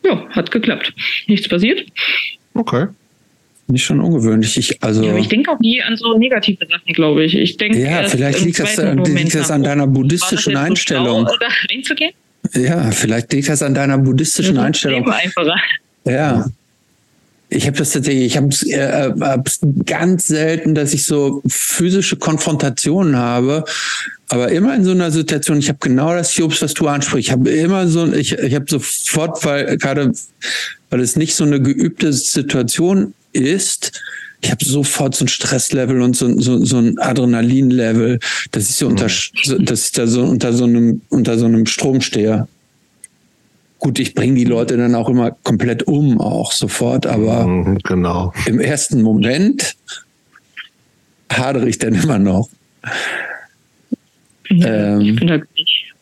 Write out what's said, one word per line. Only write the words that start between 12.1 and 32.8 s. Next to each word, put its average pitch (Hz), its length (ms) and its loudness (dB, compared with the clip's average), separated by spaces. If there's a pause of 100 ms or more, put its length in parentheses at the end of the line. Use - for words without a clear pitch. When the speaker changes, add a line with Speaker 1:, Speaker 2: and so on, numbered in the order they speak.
Speaker 3:
Ja, 127 360 0
vielleicht 113 420 -2
liegt 139 160 0
das 151 140 0
an 139 100 0
deiner 139 260 2
buddhistischen 139 580 2
Speaker 1:
Das 123 80 2
Speaker 3:
Einstellung. 135 400 0
Speaker 1:
Leben 247 80 2
einfacher. 175 420 0 (500)
Speaker 3:
Ja. 127 420 0 (1040)
Ich 139 200 -2
hab 139 80 -2
das 143 160 -2
tatsächlich, 135 320 0
ich 120 140 0
hab's, 139 280 2
äh, 139 540 0
hab's 135 400 -2 (260)
ganz 175 400 0
selten, 160 480 0
dass 147 200 0
ich 143 100 -2
so 139 420 0
physische 180 720 0
Konfrontationen 151 1000 0
habe, 123 480 0 (640)
aber 123 220 0
immer 220 240 2
in 202 100 2
so 185 60 4
einer 175 200 2
Situation, 151 480 0
ich 143 100 0
hab 143 120 -4
genau 139 340 2
das, 170 220 -2
Jobs, 160 260 0
was 143 120 -4
du 156 140 0
ansprichst. 143 400 -2
Ich 139 40 -2
hab 127 140 2
immer 175 420 2
so, 165 240 2
ich, - 200 -2
ich 131 220 -2
hab 143 160 -4
sofort, 156 720 -4
weil 143 320 -2
gerade, 139 360 0 (800)
weil 127 100 0
es 120 160 -2
nicht 156 180 0
so 156 100 0
eine 143 160 2
geübte 151 540 0
Situation 160 1000 0 (220)